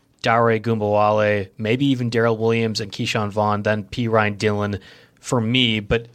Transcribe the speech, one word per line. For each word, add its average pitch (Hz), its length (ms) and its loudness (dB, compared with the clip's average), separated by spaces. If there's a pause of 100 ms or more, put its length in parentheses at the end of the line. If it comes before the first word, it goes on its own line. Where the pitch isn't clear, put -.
(240)
Dare 117 360 2
Ogunbowale, 104 880 0 (100)
maybe 117 260 0
even 127 240 0
Darrell 117 280 0
Williams 113 440 0
and 101 100 -10
Keyshawn 110 380 -4
Vaughn, 104 320 0
then 107 220 0
Perine 110 560 0
Dillon 104 400 -2 (400)
for - 200 -2
me, 113 400 0
but 117 360 -2